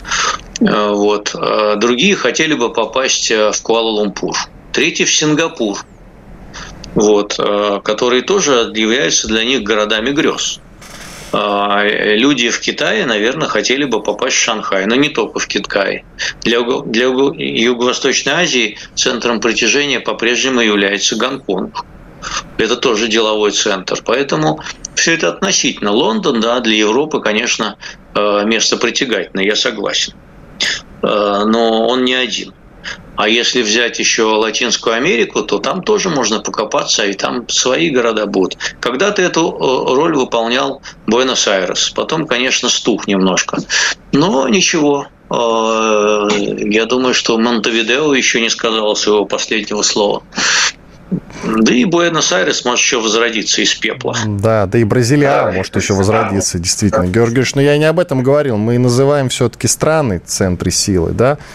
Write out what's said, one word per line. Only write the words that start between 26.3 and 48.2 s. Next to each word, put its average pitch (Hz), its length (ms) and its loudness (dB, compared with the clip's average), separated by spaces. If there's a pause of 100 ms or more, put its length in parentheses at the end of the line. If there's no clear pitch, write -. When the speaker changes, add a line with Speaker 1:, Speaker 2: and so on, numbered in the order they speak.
Speaker 1:
да, 117 180 2
для 110 160 2
Европы, 127 460 2
конечно, 110 560 -2 (380)
э, 104 300 2
место 110 320 0
притягательное, 107 680 -2
я 104 100 2
согласен. - 580 -4 (920)
Э, 101 420 0
но 113 420 2
он 127 180 0
не 127 100 0
один. 123 380 -4 (600)
А 107 120 0
если 117 340 2
взять 117 380 0
ещё 110 400 2
Латинскую 113 560 0
Америку, 165 480 0
то 104 160 -2
там 151 240 -4
тоже 98 260 0
можно 107 300 0
покопаться, - 640 -2
и 98 80 -2
там 123 360 -4
свои 151 400 0
города 113 360 0
будут. 95 320 0 (220)
Когда-то 190 420 0
эту, 170 280 2
э, 131 460 0
роль 160 200 2
выполнял 127 680 -2 (260)
Буэнос-Айрес. 113 880 0
Потом, 156 320 -2
конечно, 123 420 0
стух - 380 0
немножко. 95 500 0 (560)
Но 214 360 2
ничего. 151 580 2 (220)
Э, 110 1040 2
я 104 540 0
думаю, 127 280 0
что - 240 0
Монтевидео 117 760 0
ещё 123 260 0